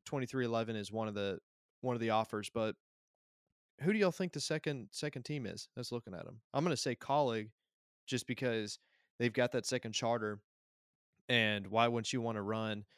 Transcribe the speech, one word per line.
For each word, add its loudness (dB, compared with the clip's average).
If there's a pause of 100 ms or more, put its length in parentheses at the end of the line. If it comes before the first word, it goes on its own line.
twenty-three -2
eleven 0
is -6
one -2
of -6
the, -2 (400)
one 0
of -2
the 2
offers, 0
but -2 (1040)
who 2
do 2
y'all 6
think -4
the -4
second, -4
second -6
team -4
is -10
that's -8
looking -6
at -8
him? -16 (120)
I'm 2
gonna 2
say 0
Kaulig, 0 (560)
just -2
because 0 (400)
they've 2
got 4
that 0
second -4
charter, 0 (880)
and 4
why 8
wouldn't 0
you 0
wanna -2
run, -2 (120)